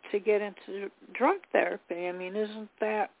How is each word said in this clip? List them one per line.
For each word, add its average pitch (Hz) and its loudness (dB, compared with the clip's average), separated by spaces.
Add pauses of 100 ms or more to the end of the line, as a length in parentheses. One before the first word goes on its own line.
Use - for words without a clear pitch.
(120)
to 202 2
get 208 4
into 202 -8 (240)
drug 330 4 (140)
therapy? 180 0
I 180 -2
mean, 185 -8
isn't 214 -4 (100)
that 214 0